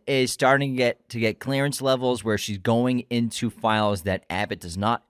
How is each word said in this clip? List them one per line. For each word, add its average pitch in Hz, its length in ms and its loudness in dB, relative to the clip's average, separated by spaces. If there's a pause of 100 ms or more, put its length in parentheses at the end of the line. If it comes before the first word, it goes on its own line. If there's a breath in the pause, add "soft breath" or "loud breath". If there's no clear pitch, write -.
is 131 280 2
starting 139 380 4
to 127 60 -4
get, 120 320 0
to 113 100 -6
get 110 200 0
clearance 139 420 -2
levels 127 440 0
where 107 120 2
she's 101 200 -6
going 120 520 0
into 117 400 -2
files 107 520 0
that 95 280 -4
Abbott 101 300 -4
does 85 180 -10
not 110 320 0